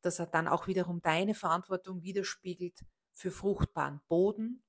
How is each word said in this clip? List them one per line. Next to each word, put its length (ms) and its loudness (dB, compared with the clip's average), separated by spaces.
dass 180 0
er 60 -2
dann 220 2
auch 200 2
wiederum 340 0
deine 340 2
Verantwortung 680 -2
widerspiegelt, 800 -6
für 180 -6
fruchtbaren 760 -2
Boden 600 2